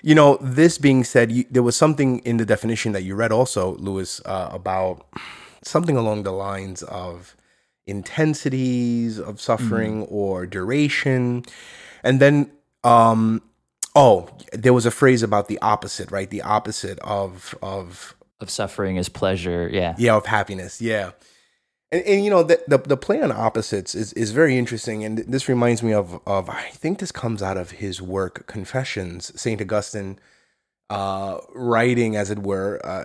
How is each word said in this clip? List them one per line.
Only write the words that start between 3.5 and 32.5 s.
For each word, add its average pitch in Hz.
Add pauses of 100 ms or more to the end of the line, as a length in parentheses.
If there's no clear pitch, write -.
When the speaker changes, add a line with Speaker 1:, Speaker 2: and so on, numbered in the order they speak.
Speaker 1:
Lewis, 95
uh, 92
about 92 (580)
something 165
along 107
the 95
lines 98
of 87 (520)
intensities 123
of 104
suffering 110
Speaker 2:
Mm-hmm. -
Speaker 1:
or 95
duration. 123 (600)
And 131
then, 143 (340)
um, 113 (540)
oh, 107 (240)
there 110
was 120
a 120
phrase 127
about 104
the 107
opposite, 101
right? 98
The 104
opposite 104
of, 98
of 95 (260)
Speaker 2:
Of 104
suffering 98
is 90
pleasure, 87
yeah. 87
Speaker 1:
Yeah, 117
of 104
happiness, 95
yeah. 107 (800)
And, 175
and 202
you 208
know, 185
the, 165
the, 143
the 139
play 220
on 170
opposites 110
is, 104
is 113
very 135
interesting. 113
And 107
th-, -
this 131
reminds 120
me 113
of, 87
of, 95
I - (140)
think 175
this 185
comes 113
out 95
of 90 (120)
his 95
work, 92
Confessions, 95
Saint 107
Augustine, 98 (720)
uh, 98 (160)
writing, 120
as 101
it 104
were, 98